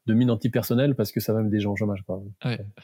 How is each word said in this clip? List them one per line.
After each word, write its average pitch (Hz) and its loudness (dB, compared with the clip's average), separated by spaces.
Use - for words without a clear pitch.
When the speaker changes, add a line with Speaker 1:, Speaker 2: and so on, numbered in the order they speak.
Speaker 1:
de 110 4
mines 123 4
antipersonnelles 123 2
parce 107 0
que - -4
ça 110 0
va 110 2
mettre 110 0
des 107 2
gens 101 0
au 98 -4
chômage, 101 -2
quoi. 95 -6
Speaker 2:
Ouais. 117 -4